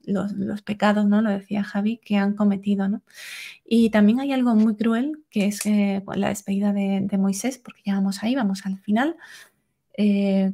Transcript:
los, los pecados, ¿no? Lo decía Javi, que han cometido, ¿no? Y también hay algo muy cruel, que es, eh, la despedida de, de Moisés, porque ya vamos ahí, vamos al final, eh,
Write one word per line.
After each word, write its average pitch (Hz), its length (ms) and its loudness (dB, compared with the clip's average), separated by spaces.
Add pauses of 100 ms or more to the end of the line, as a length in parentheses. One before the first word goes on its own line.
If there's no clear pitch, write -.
los, 202 300 -2
los 208 300 -6
pecados, 208 420 0
¿no? 208 160 4
Lo 220 80 0
decía 202 340 -4
Javi, 208 340 -4
que 208 200 -2
han 202 180 0
cometido, 196 540 0
¿no? 220 140 -4 (600)
Y 226 280 4
también 214 280 6
hay 277 140 -2
algo 247 220 2
muy 214 200 4
cruel, 233 540 -2
que 202 160 0
es, 208 220 -2
eh, 202 360 2 (120)
la 196 140 0
despedida 202 440 -2
de, 196 300 0
de 202 160 -2
Moisés, 196 400 -2
porque - 260 -20
ya 196 100 -2
vamos 196 280 -2
ahí, 240 120 0
vamos 202 300 -2
al 190 140 -6
final, 254 360 0 (800)
eh, 196 580 2